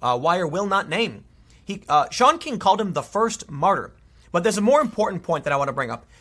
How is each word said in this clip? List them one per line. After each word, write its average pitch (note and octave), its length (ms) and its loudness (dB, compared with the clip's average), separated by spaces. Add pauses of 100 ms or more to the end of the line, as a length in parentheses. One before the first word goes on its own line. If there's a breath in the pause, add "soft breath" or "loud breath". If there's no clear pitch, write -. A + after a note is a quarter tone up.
uh, B2 180 2
Wire E3+ 260 0
will F3+ 200 -2
not G3 220 0
name. D#3 360 -4 (400 soft breath)
He, G3+ 240 -10
uh, D3 220 4
Sean D4 280 2
King D4 200 -6
called G3 220 2
him G3 140 -4
the C#3+ 80 -2
first A3 460 -4
martyr. D3+ 440 -2 (400 soft breath)
But E3+ 100 0
there's F#3+ 160 0
a G#3 40 0
more C4 180 6
important G#3 420 -2
point D#3 220 -4
that D3 80 -2
I C#3 40 2
wanna C#3 160 -2
bring C3+ 180 -4
up. A2+ 160 -12 (140)